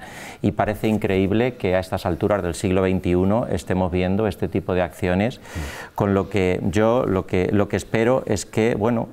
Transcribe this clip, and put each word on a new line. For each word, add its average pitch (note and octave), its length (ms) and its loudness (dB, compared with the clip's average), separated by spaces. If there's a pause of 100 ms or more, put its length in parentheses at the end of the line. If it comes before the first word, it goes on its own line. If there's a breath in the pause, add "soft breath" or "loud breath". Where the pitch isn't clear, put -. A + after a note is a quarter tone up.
(420 loud breath)
y G#2 100 2
parece G#2 340 0
increíble G#2 720 2
que F#2 180 0
a F#2 60 4
estas F#2 260 -4
alturas F#2+ 380 0
del E2+ 100 -2
siglo F#2+ 280 0
veintiuno F#2 640 2
estemos F#2 420 0
viendo F#2 380 0
este F#2+ 180 -4
tipo F#2 260 -2
de F2+ 100 2
acciones, F#2 580 -2 (560 loud breath)
con G2+ 180 2
lo F#2+ 160 0
que F#2 320 0
yo A2 440 2
lo F#2+ 200 0
que, F2+ 240 0
lo G2+ 180 2
que - 60 -6
espero A2+ 520 0
es G#2 200 -2
que, A#2 300 0
bueno, A#2 360 -2